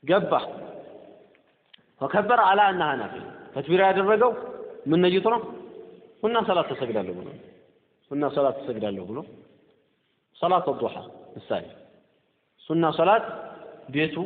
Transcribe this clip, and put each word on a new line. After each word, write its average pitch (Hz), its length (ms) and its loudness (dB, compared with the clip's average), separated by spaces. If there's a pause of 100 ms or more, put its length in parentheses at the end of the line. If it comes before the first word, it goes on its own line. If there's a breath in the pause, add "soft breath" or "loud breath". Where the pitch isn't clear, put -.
ገባ። 170 280 2 (1600)
ፈከበረ 202 480 2
ዐላ 196 220 6
አነሃ 180 300 2
ናፊላ 95 260 -8 (280)
ተክቢራ 170 340 0
ያደረገው 202 480 4 (540)
ምን 160 160 4
ነይቶ 180 280 4
ነው? 233 120 0 (760)
ሱና 226 260 -2
ሶላት 220 260 2
እሰግዳለሁ 110 460 -4
ብሎ 92 120 -12 (840)
ሱና 143 200 -2
ሶላት 139 260 2
እሰግዳለሁ 104 480 -6
ብሎ 113 140 -10 (1160)
ሶላት 175 360 2
ዱሃ 117 220 -4 (340)
ምሳሌ - 340 -6 (960)
ሱና 165 300 0
ሶላት 196 340 4 (640)
ቤቱ 147 260 -2 (100)